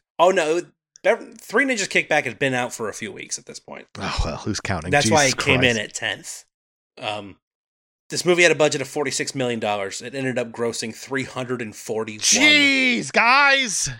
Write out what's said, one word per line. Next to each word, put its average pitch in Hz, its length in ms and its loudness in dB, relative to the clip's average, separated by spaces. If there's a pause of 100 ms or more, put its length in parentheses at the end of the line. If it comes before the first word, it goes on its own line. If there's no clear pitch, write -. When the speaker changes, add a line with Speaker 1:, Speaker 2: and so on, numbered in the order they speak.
(200)
Speaker 1:
Oh, 175 120 8
no. 170 300 2 (420)
Bev-, - 360 -2
Three 254 260 0
Ninjas 220 240 -2
Kick 175 200 0
Back 156 160 2
had 117 140 -8
been 135 140 0
out 123 200 -2
for 107 160 -8
a 92 40 -8
few 104 180 -10
weeks - 260 -10
at - 80 -20
this - 140 -18
point. - 280 -18 (120)
Speaker 2:
Oh, 95 260 -4
well, 78 120 -4
who's - 220 -4
counting? 90 320 -4
Speaker 1:
That's 143 180 4
why 147 160 4
Speaker 2:
Jesus 127 80 2
Speaker 1:
it - 120 -6
came 131 180 4
in 120 120 4
Speaker 2:
Christ. 107 40 -2
Speaker 1:
at 104 140 -8
tenth. - 520 -10 (540)
Um, 104 380 -8 (720)
this 151 160 -6
movie 175 180 4
had 165 80 8
a 147 40 2
budget 143 260 2
of 120 60 -8
forty-six 143 480 -4
million 123 240 -2
dollars. 104 420 -4
It 120 140 -12
ended 131 240 -2
up 117 120 -6
grossing 117 440 -6
three 131 280 -6
hundred 123 380 -8
and 107 140 -10
forty-one. 110 460 -6
Speaker 2:
Jeez, 269 920 4
guys. 262 800 4 (100)